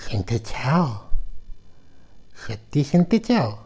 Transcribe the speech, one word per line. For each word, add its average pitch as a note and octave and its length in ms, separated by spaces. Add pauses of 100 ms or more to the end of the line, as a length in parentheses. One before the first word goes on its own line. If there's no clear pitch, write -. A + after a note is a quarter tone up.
শুনতে G2+ 380
চাও? B2+ 720 (1400)
সত্যি C#3+ 380
শুনতে F3 340
চাও? G3+ 460